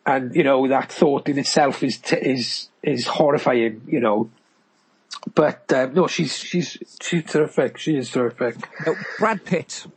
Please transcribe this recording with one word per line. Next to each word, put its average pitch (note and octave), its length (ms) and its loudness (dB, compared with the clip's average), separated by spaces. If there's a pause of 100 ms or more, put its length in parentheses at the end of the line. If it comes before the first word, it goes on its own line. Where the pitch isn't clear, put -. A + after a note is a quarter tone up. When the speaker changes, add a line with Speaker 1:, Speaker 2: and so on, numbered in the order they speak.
Speaker 1:
And, C3 320 0
you E3+ 80 4
know, C3+ 240 4
that C3 240 0
thought C#3 340 2
in C#3 120 0
itself C#3 440 2
is B2+ 140 -2
t-, - 200 -2
is, C3 520 -4 (140)
is B2+ 240 -2
horrifying, B2 840 2
you D3+ 120 0
know? A2+ 280 2 (1040)
But, - 380 2
uh, C3 140 4
no, D#3 200 2
she's, D3+ 300 -4
she's, - 400 -4 (240)
she's E3+ 240 -2
terrific. D3 540 0
She D#3 180 -2
is B2 140 -4
terrific. A#2+ 460 -2 (300)
Speaker 2:
Now, D#3+ 60 2 (260)
Brad A3 280 0
Pitt - 400 -6 (100)